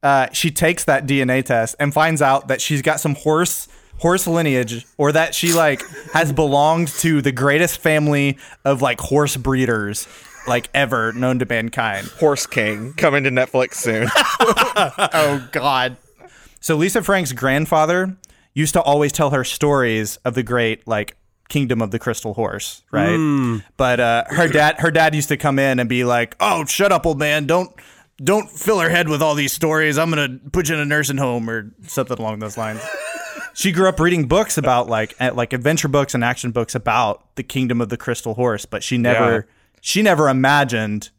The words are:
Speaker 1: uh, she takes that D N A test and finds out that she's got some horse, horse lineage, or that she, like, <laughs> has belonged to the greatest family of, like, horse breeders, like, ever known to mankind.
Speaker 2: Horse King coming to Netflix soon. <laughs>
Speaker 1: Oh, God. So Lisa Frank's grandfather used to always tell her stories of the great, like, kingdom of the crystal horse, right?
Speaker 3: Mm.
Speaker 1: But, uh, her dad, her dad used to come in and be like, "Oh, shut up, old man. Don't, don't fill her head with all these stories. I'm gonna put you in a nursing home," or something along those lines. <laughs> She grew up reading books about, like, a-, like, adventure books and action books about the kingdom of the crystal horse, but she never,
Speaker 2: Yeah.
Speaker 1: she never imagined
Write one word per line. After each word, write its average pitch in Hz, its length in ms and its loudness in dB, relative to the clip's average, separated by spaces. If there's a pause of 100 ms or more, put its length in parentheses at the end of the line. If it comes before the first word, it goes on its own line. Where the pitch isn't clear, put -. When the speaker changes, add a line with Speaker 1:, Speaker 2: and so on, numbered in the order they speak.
Speaker 1:
uh, 139 300 2
she - 180 -2
takes 170 340 0
that 143 220 2
D 139 160 2
N 127 80 0
A 131 120 2
test 117 380 0
and 143 140 0
finds 160 260 2
out 135 280 2
that 131 120 -2
she's 143 220 -2
got 156 180 0
some 147 140 0
horse, 156 520 0 (320)
horse 180 280 2
lineage, 131 580 0 (140)
or 147 140 2
that 160 220 2
she, 170 200 0
like, 156 260 2 (180)
<laughs> - 140 -18
has 156 220 2
belonged 156 540 2
to 156 340 0
the 135 100 2
greatest 143 480 2
family 147 560 2 (280)
of, 135 180 2
like, 123 180 0
horse 143 380 2
breeders, 117 680 -2 (400)
like, 123 280 0
ever 120 400 0
known 127 240 0
to 120 80 -2
mankind. 113 600 -4
Speaker 2:
Horse 147 380 0
King 110 460 -4
coming 143 320 2
to 135 60 2
Netflix 127 460 0
soon. 113 360 -2
<laughs> - 40 0 (1000)
Speaker 1:
Oh, 143 340 0
God. 127 460 -2 (640)
So 160 160 0
Lisa 190 260 0
Frank's 180 300 0
grandfather 156 840 0 (340)
used 151 220 -2
to 170 80 4
always 147 300 2
tell 147 180 0
her 135 140 0
stories 120 720 0 (100)
of 120 80 -4
the 127 80 -2
great, 113 440 -2
like, 107 300 -4 (340)
kingdom 123 320 0
of 101 80 -2
the 113 80 -4
crystal 113 360 -6
horse, - 560 -6
right? 104 200 0
Speaker 3:
Mm. 139 520 0 (140)
Speaker 1:
But, 123 240 2
uh, 117 280 2
her 160 200 2
dad, 151 320 2
her 165 100 2
dad 160 240 4
used 147 140 -2
to 147 80 0
come 139 220 0
in 135 200 2
and 120 120 -2
be 123 120 0
like, 120 380 0
"Oh, 180 240 0
shut 196 260 0
up, 175 160 2
old 151 120 0
man. 147 280 0
Don't, 180 240 0 (460)
don't 196 340 0
fill 208 300 0
her 165 80 2
head 170 220 2
with 147 120 0
all 156 120 2
these 143 180 -2
stories. 156 460 0
I'm 165 120 0
gonna 143 300 -2 (120)
put 175 180 0
you 160 40 -2
in 151 60 -2
a 147 60 -2
nursing 143 320 0
home," 120 320 -2
or 110 200 -8 (160)
something 127 320 -4
along 110 220 -6
those 107 180 -10
lines. 110 280 -8
<laughs> - 40 -10 (640)
She 190 140 0
grew 190 180 2
up 151 120 0
reading 165 260 2
books 180 320 2
about, 127 300 2
like, 113 320 -2
a-, 127 120 0
like, 120 200 -4
adventure 143 340 0
books 139 280 0
and 120 100 0
action 123 260 -2
books 113 240 -4
about 113 600 -2
the 135 80 -8
kingdom 123 360 -2
of 113 80 -2
the 117 80 -6
crystal 117 380 -6
horse, 120 300 -2
but - 180 -8
she 127 160 -2
never, 113 480 2
Speaker 2:
Yeah. - 60 -20 (280)
Speaker 1:
she - 220 -2
never 160 260 4
imagined 131 920 0